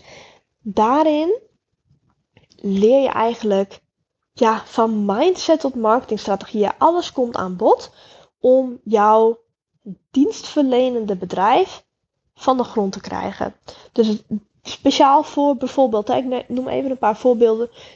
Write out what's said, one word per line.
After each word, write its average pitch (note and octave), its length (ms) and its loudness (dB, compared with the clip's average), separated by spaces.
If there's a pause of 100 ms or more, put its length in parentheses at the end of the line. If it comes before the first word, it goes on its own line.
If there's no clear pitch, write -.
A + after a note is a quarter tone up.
(600)
daarin D4+ 800 0 (1200)
leer G#3 400 2
je C4 80 0
eigenlijk, A3 680 -2 (540)
ja, A3 320 0
van A3 400 -2
mindset D#4+ 540 0
tot C4+ 160 -6
marketingstrategieën. G#3+ 1040 -2
Alles E4+ 340 0
komt A#3+ 240 -4
aan F#3 200 -6
bod B3 360 0 (480)
om B3+ 440 2
jouw A3 540 4 (760)
dienstverlenende B3+ 1040 0
bedrijf G3 680 -2 (520)
van C4 220 0
de A#3+ 60 -2
grond G3+ 280 -4
te F#3+ 100 -14
krijgen. - 540 -8 (360)
Dus A3+ 160 2
het, G#3+ 160 -4 (380)
speciaal C#4 600 2
voor C#4+ 320 0
bijvoorbeeld, A#3 520 -2
hè, B3 80 -2
ik B3+ 100 -2
ne-, B3+ 220 -6
noem B3+ 200 -6
even C4+ 240 -4
een B3+ 60 -6
paar G#3+ 200 0
voorbeelden. A#3 520 2 (260)